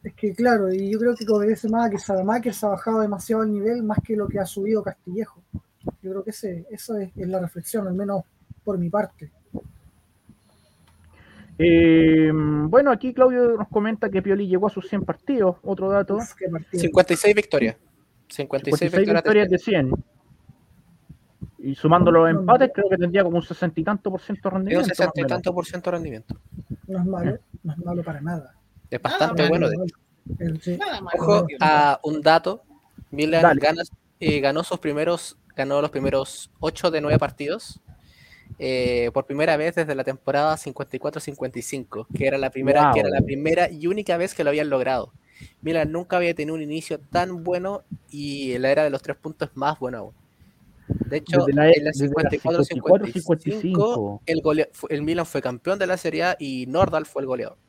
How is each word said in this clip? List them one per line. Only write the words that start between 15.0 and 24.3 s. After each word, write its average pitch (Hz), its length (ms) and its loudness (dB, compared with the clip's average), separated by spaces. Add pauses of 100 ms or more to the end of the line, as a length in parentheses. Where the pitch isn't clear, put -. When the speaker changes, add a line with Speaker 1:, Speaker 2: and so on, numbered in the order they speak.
Speaker 2:
partidos, 185 580 0
otro 190 260 -4
dato. 202 280 0
Speaker 1:
Uf, 226 180 -8
qué 185 140 -8
partido. 170 340 -6
Speaker 3:
Cincuenta 175 300 4
y 165 40 4
seis 208 180 4
victorias. 139 420 0 (520)
Cincuenta 139 400 -6
y 143 40 2
seis 151 80 2
Speaker 2:
Cincuenta 175 40 2
y 165 60 0
seis - 0 -
Speaker 3:
victorias 185 160 2
de 208 80 2
Speaker 2:
victorias 208 360 4
de 180 80 2
Speaker 3:
cien. 160 300 0
Speaker 2:
cien. - 160 -4 (1700)
Y 139 60 -4
sumando 170 340 6
los 165 200 8
Speaker 1:
No, 165 100 2
Speaker 2:
empates, 254 280 6
Speaker 1:
no. 269 60 -6
Speaker 2:
creo 202 160 0
que 190 80 2
tendría 175 260 2
como 170 120 0
un 165 60 2
sesenta 165 380 -6
y 160 40 -2
tanto 202 260 -2
por 190 100 -6
ciento - 220 -10